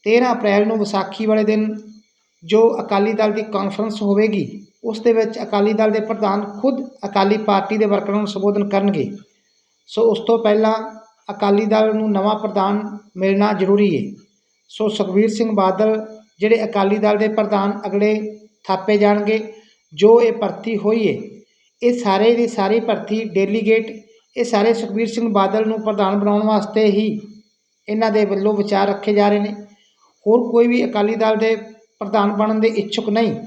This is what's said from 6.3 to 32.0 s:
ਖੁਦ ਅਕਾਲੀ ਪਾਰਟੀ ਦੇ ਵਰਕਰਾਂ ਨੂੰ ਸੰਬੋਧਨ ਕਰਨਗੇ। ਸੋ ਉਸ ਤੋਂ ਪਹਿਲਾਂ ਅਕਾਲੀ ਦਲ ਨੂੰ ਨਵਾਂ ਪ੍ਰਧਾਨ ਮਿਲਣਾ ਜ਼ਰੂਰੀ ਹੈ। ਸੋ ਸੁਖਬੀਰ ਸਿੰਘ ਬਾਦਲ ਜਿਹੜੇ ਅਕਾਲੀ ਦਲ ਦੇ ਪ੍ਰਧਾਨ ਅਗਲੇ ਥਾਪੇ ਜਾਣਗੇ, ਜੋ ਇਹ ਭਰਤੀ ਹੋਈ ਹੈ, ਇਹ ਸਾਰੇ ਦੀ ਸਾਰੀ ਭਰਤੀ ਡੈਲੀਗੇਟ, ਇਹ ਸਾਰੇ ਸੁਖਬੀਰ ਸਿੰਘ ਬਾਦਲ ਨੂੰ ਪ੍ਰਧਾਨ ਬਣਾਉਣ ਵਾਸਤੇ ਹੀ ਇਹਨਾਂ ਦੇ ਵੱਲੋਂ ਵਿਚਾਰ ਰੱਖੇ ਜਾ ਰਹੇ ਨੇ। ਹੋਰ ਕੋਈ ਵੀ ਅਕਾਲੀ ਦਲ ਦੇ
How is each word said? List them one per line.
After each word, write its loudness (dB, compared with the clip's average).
ਖੁਦ -2
ਅਕਾਲੀ 2
ਪਾਰਟੀ 0
ਦੇ 2
ਵਰਕਰਾਂ -2
ਨੂੰ -2
ਸੰਬੋਧਨ -2
ਕਰਨਗੇ। 0
ਸੋ 2
ਉਸ -2
ਤੋਂ 0
ਪਹਿਲਾਂ 2
ਅਕਾਲੀ 0
ਦਲ 2
ਨੂੰ -2
ਨਵਾਂ 0
ਪ੍ਰਧਾਨ -2
ਮਿਲਣਾ 2
ਜ਼ਰੂਰੀ 2
ਹੈ। -2
ਸੋ -4
ਸੁਖਬੀਰ 0
ਸਿੰਘ -2
ਬਾਦਲ 2
ਜਿਹੜੇ 2
ਅਕਾਲੀ 0
ਦਲ 2
ਦੇ 0
ਪ੍ਰਧਾਨ 0
ਅਗਲੇ 0
ਥਾਪੇ 0
ਜਾਣਗੇ, 2
ਜੋ 6
ਇਹ 4
ਭਰਤੀ -4
ਹੋਈ 0
ਹੈ, -2
ਇਹ 2
ਸਾਰੇ 2
ਦੀ 0
ਸਾਰੀ 0
ਭਰਤੀ -4
ਡੈਲੀਗੇਟ, 0
ਇਹ -2
ਸਾਰੇ 2
ਸੁਖਬੀਰ -4
ਸਿੰਘ -4
ਬਾਦਲ 0
ਨੂੰ -2
ਪ੍ਰਧਾਨ 0
ਬਣਾਉਣ 0
ਵਾਸਤੇ 0
ਹੀ 2
ਇਹਨਾਂ -2
ਦੇ 2
ਵੱਲੋਂ 0
ਵਿਚਾਰ 0
ਰੱਖੇ -2
ਜਾ 4
ਰਹੇ 2
ਨੇ। -2
ਹੋਰ 2
ਕੋਈ 4
ਵੀ 2
ਅਕਾਲੀ -2
ਦਲ 2
ਦੇ 0